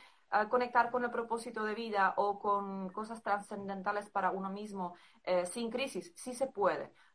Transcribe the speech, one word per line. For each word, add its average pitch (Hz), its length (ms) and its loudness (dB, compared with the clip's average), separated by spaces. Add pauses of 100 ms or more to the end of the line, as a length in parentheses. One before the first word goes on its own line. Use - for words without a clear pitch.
(320)
eh, 208 160 4
conectar 240 420 4
con 247 140 0
el 233 60 0
propósito 226 540 -4
de 214 100 0
vida 208 420 2
o 202 220 2
con 196 520 0
cosas 220 320 -8
trascendentales 196 880 -2
para 190 200 2
uno 190 200 -4
mismo, 196 440 -6 (300)
eh, 180 220 4
sin 233 240 -4
crisis, 233 460 -4
sí 254 180 -10
se 269 120 0
puede. 180 460 2 (220)